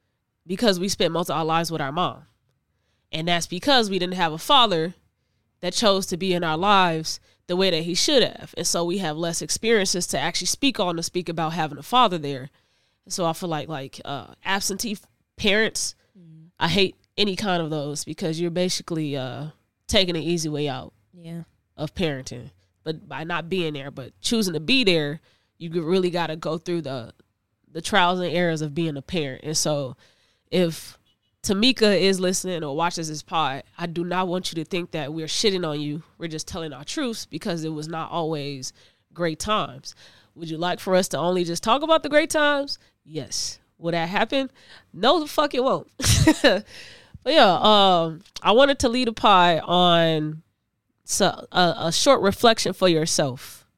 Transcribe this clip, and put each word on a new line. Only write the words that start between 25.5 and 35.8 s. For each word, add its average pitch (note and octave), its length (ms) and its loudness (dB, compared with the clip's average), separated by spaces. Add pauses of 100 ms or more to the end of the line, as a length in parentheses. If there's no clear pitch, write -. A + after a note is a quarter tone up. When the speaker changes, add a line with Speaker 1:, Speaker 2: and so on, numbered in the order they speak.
Speaker 1:
you E3 100 -10
g-, E3+ 100 -2
really F3+ 300 2
gotta D#3+ 260 -4
go D#3+ 220 -4
through F3 240 -4
the, C3 320 -10 (580)
the D#3+ 100 -10
trials F#3 380 4
and E3+ 140 -2
errors E3+ 280 2
of D3+ 120 -6
being D#3 240 -2
a C3+ 40 -10
parent. C#3+ 420 -6
And D3 120 -4
so C#3+ 400 -2 (560)
if E3+ 460 -2 (460)
Tamika G#3 540 4
is F#3 220 2
listening F3+ 460 -2
or C#3 100 -6
watches E3 320 -2
this D3+ 160 -10
pod, D3 400 -2 (140)
I E3+ 80 -6
do E3+ 180 -4
not F3+ 240 -2
want F3 240 -4
you D#3+ 100 -6
to - 80 -10
think F3 220 -4
that D3+ 220 -6
we're D#3+ 140 -8
shitting F#3+ 380 0
on D3+ 140 -4
you. D3 240 -6 (140)